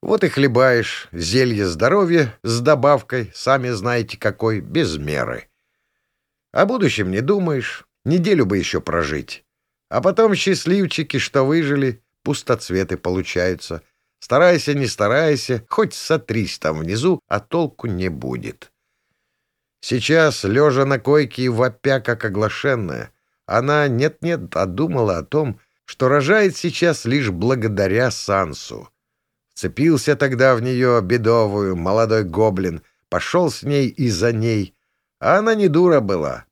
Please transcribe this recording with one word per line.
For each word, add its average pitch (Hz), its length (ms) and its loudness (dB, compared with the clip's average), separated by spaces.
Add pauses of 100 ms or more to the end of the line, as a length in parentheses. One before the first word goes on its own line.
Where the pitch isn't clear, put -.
вот - 220 0
и 165 60 2
хлебаешь 127 840 2
зелье 101 560 0
здоровья 147 680 2 (100)
с 117 180 -2
добавкой, 135 720 2
сами 131 340 0
знаете 117 480 -4
какой, 110 440 -2
без 104 360 -2
меры. 67 520 -6 (1040)
О 175 120 4
будущем 156 460 0
не 98 100 -2
думаешь, 160 640 -2 (200)
неделю 170 400 2
бы 95 120 0
ещё 80 240 -2
прожить. 78 640 -4 (440)
А 123 120 -2
потом 202 320 2
счастливчики, 180 840 -2
что - 240 0
выжили — 139 580 0 (260)
пустоцветы 95 720 -2
получаются. 90 840 -4 (380)
Старайся, 147 540 2
не 139 120 -2
старайся, 123 840 0
хоть - 240 0
сотрись - 640 -4
там 78 200 -4
внизу, 113 500 -2
а 101 100 -2
толку 156 480 -6
не 92 220 -4
будет. 64 640 -10 (1080)
Сейчас, 147 640 0
лёжа 131 400 4
на 135 160 0
койке 135 440 0
и 127 40 0
вопя, 123 540 0
как 117 240 -4
оглашенная, 104 840 -2 (340)
она 143 420 2
нет-нет, 147 720 -2
а 92 80 0
думала 107 540 -2
о 78 40 -6
том, 143 380 -4 (240)
что - 240 -2
рожает 165 480 2
сейчас 175 480 -2
лишь 123 240 0
благодаря 107 840 0
Сансу. 76 760 -4 (640)
Вцепился 147 640 0
тогда 131 380 2
в 113 60 0
неё 123 380 2
бедовую 104 800 2
молодой 110 480 2
гоблин, 92 560 0 (260)
пошёл 165 420 0
с - 140 -8
ней 139 240 0
и 123 220 -2
за 110 240 0
ней. 110 420 -2 (460)
А 175 160 4
она 220 180 0
не 202 140 2
дура 160 320 4
была, 78 500 -2